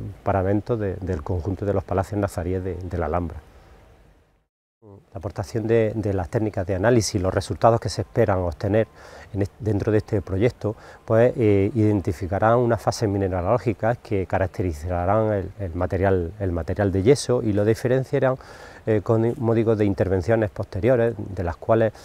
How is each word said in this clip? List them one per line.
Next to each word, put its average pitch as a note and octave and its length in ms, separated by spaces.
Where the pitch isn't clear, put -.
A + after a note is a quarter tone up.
paramentos G2+ 560
de, G2 160
del F2 260
conjunto F#2 440
de G2+ 80
los F#2+ 100
palacios F#2+ 360
nazaríes F#2 440
de, F#2 120
de F2 220
la E2 100
Alhambra. D#2+ 340
La - 80
aportación G#2+ 480
de, A2 280
de G#2 180
las F#2 160
técnicas G#2 360
de G2 100
análisis, G#2+ 460
los F#2 120
resultados A2+ 480
que G#2+ 80
se - 140
esperan G#2 360
obtener G2+ 480
en F#2+ 80
est-, G2 180
dentro G2+ 320
de G#2+ 60
este G#2 240
proyecto, G#2 560
pues, A#2 320
eh, G#2 400
identificarán G#2 840
unas A#2 220
fases A2+ 280
mineralógicas G2 880
que G2 300
caracterizarán F#2 1080
el, F#2 260
el F#2 140
material, F2+ 680
el F#2+ 140
material F2+ 380
de F#2+ 120
yeso B2 400
y A2 80
lo G2+ 140
diferenciarán, C3 720
eh, A2 180
con, A2+ 300
como A2+ 200
digo, A2+ 220
de G#2 80
intervenciones G2 680
posteriores, A#2 680
de G2 260
las E2+ 140
cuales A2+ 340